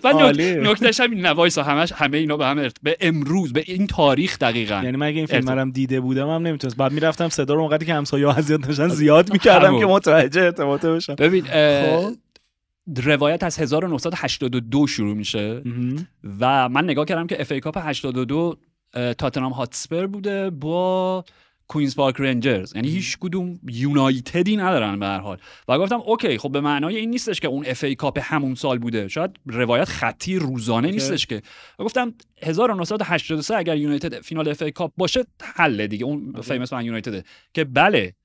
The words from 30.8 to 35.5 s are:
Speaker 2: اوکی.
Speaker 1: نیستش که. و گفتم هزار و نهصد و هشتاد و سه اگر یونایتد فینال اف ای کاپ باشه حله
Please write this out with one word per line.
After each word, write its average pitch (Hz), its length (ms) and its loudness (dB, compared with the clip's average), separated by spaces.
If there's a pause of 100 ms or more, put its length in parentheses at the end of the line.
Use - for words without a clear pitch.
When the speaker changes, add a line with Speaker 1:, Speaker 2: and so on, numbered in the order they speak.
Speaker 2:
اوکی. 196 100 -2
Speaker 1:
نیستش 143 300 -2
که. 107 160 -8 (360)
و 202 60 -8
گفتم 233 300 -2 (280)
هزار 190 280 0
و 208 40 -2
نهصد 185 260 -4
و 190 40 -2
هشتاد 160 340 -2
و 147 40 -4
سه 220 140 -2
اگر 165 200 0
یونایتد 147 440 -4
فینال 160 280 -6
اف 147 140 -6
ای 151 80 -4
کاپ 165 260 -6
باشه 185 280 -2 (180)
حله 110 440 0